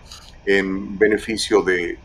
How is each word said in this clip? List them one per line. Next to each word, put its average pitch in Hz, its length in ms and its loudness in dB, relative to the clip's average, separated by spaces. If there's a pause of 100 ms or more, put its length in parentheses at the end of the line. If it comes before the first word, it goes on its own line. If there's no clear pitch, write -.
(460)
en 98 520 -2
beneficio 107 640 2
de, 87 440 -2